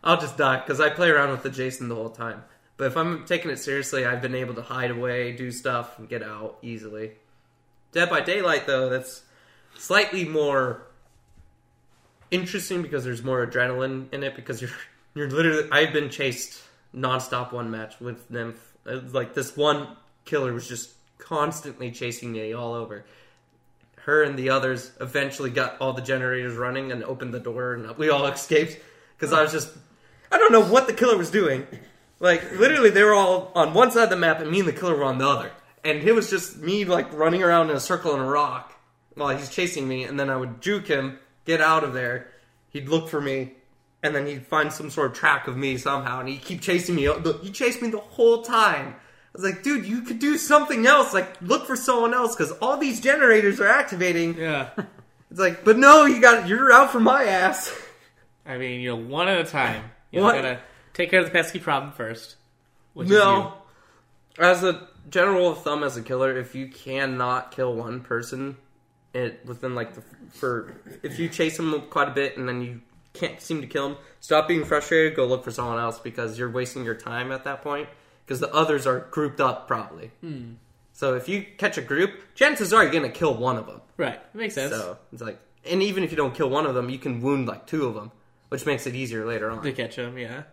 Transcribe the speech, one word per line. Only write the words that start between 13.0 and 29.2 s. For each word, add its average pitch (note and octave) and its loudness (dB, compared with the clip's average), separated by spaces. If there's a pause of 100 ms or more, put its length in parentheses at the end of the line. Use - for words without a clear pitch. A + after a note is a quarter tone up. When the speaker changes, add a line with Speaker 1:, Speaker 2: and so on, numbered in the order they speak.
Speaker 1:
there's A#2+ -8
more B2+ -2
adrenaline B2+ -4
in C#3 -8
it, C3+ -8
because A2+ -12
you're, B2 -10 (440)
you're D3 -6
literally, D#3 2
I've D#3 4
been D3 -2
chased - -6 (320)
nonstop B2+ -4
one A#2 -8
match A2 -12
with A#2+ -14
them. A#2 -10 (320)
It's B2+ -12
like, A#2+ -4
this C3 -6
one C#3+ 0 (360)
killer C3 -2
was A#2 -10
just A#2 -14 (280)
constantly D3 -6
chasing A#2+ -10
me A2 -8
all A#2 -8
over. A2 -12 (1000)
Her D3+ 4
and C#3 0
the C3 -2
others C3 -2
eventually C3+ -4
got B2 -4
all C3 -2
the B2 -8
generators B2+ -4
running B2+ -6
and A#2 -8
opened B2+ -8
the A#2+ -8
door, B2 -6
and A#2 -12
we D3+ 0
all C#3+ 4
escaped, D#3 0 (400)
'cause D3+ -2